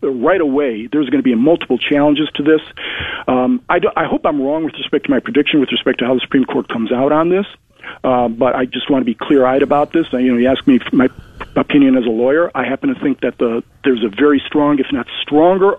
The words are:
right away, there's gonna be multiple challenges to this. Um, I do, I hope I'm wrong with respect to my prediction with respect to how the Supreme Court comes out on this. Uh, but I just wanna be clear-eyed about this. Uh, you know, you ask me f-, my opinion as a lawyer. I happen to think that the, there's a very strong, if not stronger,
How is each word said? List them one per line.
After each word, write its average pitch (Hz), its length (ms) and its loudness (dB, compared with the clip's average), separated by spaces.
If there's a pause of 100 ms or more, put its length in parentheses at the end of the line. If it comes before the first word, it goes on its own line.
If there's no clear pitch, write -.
right 147 380 0
away, 131 480 -2
there's 143 200 -2
gonna 135 140 0
be 123 140 2
multiple 135 420 2
challenges 147 560 0
to - 80 -4
this. 156 200 2 (640)
Um, 127 400 0
I 175 100 0
do, 180 180 0
I 160 100 0
hope 277 200 -4
I'm 151 160 0
wrong 151 220 -2
with 147 100 -6
respect - 300 -4
to - 80 -2
my 123 80 2
prediction 143 400 0
with 127 100 0
respect 120 300 -2
to 120 60 -2
how 127 80 0
the 123 60 0
Supreme 131 260 0
Court - 200 -4
comes 113 240 -4
out 131 220 0
on 160 160 2
this. 190 180 0 (560)
Uh, 123 260 2
but 123 280 0
I 131 80 -2
just 127 260 -8
wanna 135 140 0
be 117 100 -2
clear-eyed 135 480 2
about 147 300 0
this. 160 200 0
Uh, 131 40 -2
you 127 160 0
know, 120 60 2
you 123 100 2
ask 131 180 -2
me 127 140 6
f-, - 120 -8
my 127 180 2 (440)
opinion 135 420 4
as 123 100 0
a 120 40 0
lawyer. 131 440 0
I 131 100 -4
happen 135 280 -4
to 123 60 -6
think 135 220 -4
that 123 160 -4
the, 120 260 -2 (220)
there's 123 180 2
a 117 60 0
very 135 380 2
strong, 147 320 0
if 131 120 -2
not 131 160 -4 (140)
stronger, 185 580 2